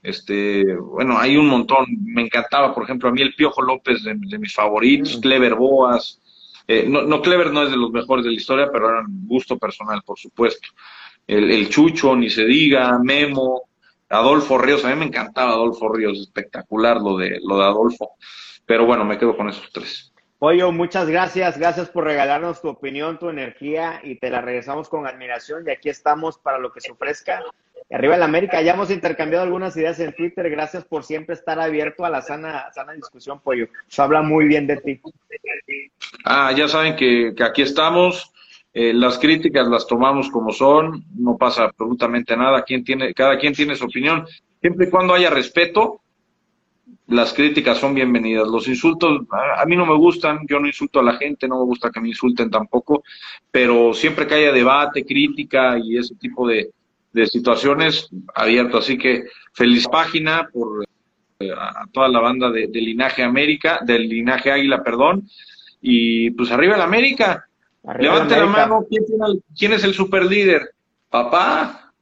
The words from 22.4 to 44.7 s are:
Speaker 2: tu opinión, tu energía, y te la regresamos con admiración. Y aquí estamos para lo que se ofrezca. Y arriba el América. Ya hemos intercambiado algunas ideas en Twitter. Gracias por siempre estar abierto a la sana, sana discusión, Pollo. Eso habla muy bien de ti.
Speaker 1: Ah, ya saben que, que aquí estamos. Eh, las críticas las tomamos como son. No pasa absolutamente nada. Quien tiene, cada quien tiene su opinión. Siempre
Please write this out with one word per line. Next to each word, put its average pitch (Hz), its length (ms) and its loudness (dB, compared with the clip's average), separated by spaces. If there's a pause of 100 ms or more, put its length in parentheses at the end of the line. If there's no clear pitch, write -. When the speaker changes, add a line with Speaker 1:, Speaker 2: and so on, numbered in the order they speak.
Speaker 2:
tu - 80 -8
opinión, 143 500 -8
tu 170 120 -8
energía, 151 720 -8
y 135 140 -14
te 127 140 -6
la 123 120 -4
regresamos 123 460 -8
con 151 180 -8
admiración. 127 600 -12
Y 151 40 -6
aquí 143 180 -6
estamos 151 500 -4
para 135 200 -4
lo 127 140 -8
que 123 80 -20
se 123 120 -16
ofrezca. 151 480 -8 (500)
Y - 40 -10
arriba 151 220 2
el 175 60 2
América. 170 380 0
Ya 165 120 2
hemos 185 180 -2
intercambiado 170 540 -2
algunas 180 320 -6
ideas 165 240 -4
en 156 140 -6
Twitter. 170 360 -6
Gracias 151 340 -8
por 151 200 -10
siempre 156 300 -10
estar 160 260 -6
abierto 160 440 -4
a 170 60 -2
la 135 120 -4
sana, 147 520 -12
sana 143 180 -14
discusión, 143 480 -18
Pollo. 123 280 -4 (220)
Eso 139 120 -2
habla 156 200 2
muy 156 240 4
bien 147 200 2
de 143 120 -2
ti. 139 220 -8 (1300)
Speaker 1:
Ah, 135 260 2
ya 147 160 2
saben 156 280 0
que, 120 400 2
que 123 80 2
aquí 139 180 2
estamos. 170 720 2 (400)
Eh, 117 200 2
las 120 260 2
críticas 151 500 2
las 117 180 0
tomamos 131 440 0
como 110 220 -2
son. 151 520 2 (120)
No 120 220 0
pasa 117 260 2
absolutamente 120 720 -2
nada. 131 280 2
Quien 127 200 -6
tiene, 131 300 -4
cada 135 240 2
quien 143 160 -2
tiene 147 220 -2
su 123 80 -6
opinión. 139 420 -2 (340)
Siempre 175 260 2